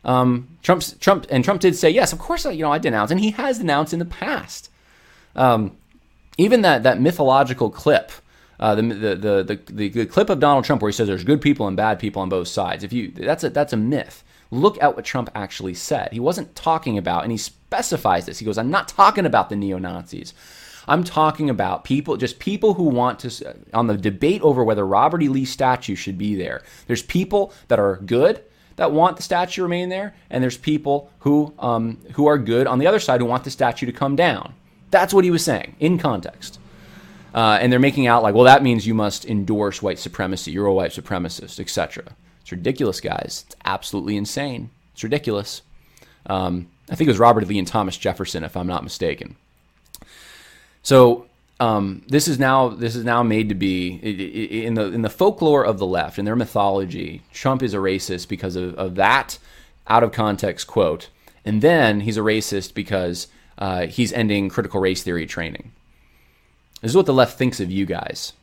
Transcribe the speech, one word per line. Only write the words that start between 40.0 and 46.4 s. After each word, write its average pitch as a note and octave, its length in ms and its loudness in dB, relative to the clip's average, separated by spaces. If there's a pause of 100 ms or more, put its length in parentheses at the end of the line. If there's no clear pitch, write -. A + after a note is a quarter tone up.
You're G2 160 -2
a F#2+ 80 4
white F2+ 160 0
supremacist, - 680 -8
et E2 100 -10
cetera" - 340 -6 (360)
It's - 100 -20
ridiculous, C3 500 -4
guys. - 460 -10
It's - 180 -20
absolutely G2 520 -4
insane. A#2+ 540 -8 (240)
It's - 100 -12
ridiculous. A2+ 580 -4 (640)
Um, F2+ 420 -4 (220)